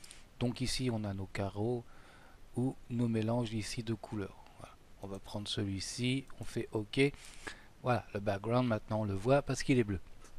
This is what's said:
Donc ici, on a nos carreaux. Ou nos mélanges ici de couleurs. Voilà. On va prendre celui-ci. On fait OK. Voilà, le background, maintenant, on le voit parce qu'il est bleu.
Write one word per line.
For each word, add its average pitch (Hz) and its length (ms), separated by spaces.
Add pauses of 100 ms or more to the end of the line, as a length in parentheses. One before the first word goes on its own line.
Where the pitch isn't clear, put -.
(400)
Donc 120 220
ici, 127 300
on 110 120
a 101 100
nos 98 140
carreaux. 110 560 (760)
Ou 131 180 (140)
nos 120 200
mélanges 113 440
ici 110 300
de 113 100
couleurs. 104 440 (200)
Voilà. - 160 (300)
On 98 40
va 98 120
prendre - 280
celui-ci. 117 800 (140)
On 107 60
fait - 260
OK. 107 280 (840)
Voilà, 123 300
le 104 60
background, 104 480
maintenant, 110 340
on - 20
le 101 100
voit 123 300
parce - 180
qu'il 135 160
est 120 60
bleu. 101 160 (400)